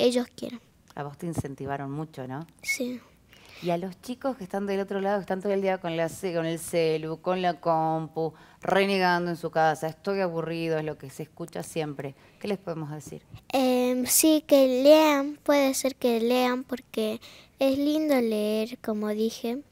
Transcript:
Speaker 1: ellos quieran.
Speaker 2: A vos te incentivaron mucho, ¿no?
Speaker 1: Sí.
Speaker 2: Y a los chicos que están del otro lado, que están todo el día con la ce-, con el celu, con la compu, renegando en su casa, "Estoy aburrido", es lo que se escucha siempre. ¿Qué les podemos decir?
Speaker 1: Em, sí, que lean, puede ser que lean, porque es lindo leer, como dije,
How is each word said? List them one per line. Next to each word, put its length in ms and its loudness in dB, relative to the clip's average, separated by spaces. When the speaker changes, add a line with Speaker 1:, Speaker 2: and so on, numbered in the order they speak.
Speaker 1:
ellos 320 2
quieran. 260 -12
Speaker 2:
A 100 -8
vos 140 -12
te 80 -10
incentivaron 680 -6
mucho, 360 -8
¿no? 180 -10
Speaker 1:
Sí. 400 -6
Speaker 2:
Y 80 0
a 60 0
los 240 -10
chicos 360 -6
que 60 -14
están 240 -4
del 120 0
otro 220 -4
lado, 160 0
que 40 -4
están 200 -4
todo 100 -2
el 120 0
día 160 0
con 180 -6
la 120 0
ce-, 260 -6
con 100 0
el 140 -4
celu, 600 -2
con 200 -2
la 180 0
compu, 760 -2
renegando 680 2
en 60 -4
su 120 -6
casa, 380 2
"Estoy 320 -4
aburrido", 580 -2
es 80 -4
lo 140 -8
que 100 -16
se 140 -12
escucha 400 -10
siempre. 500 -6
¿Qué 80 -8
les 120 -2
podemos 320 -8
decir? 320 -12
Speaker 1:
Em, 540 2
sí, 400 4
que 380 6
lean, 580 6
puede 320 2
ser 220 -4
que 240 0
lean, 460 0
porque 540 -6
es 220 2
lindo 420 2
leer, 560 0
como 320 -4
dije, 640 -4